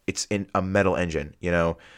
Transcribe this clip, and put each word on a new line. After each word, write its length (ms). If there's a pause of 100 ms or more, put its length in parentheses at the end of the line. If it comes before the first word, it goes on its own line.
It's 220
in 240
a 80
metal 340
engine, 440
you 120
know? 260 (200)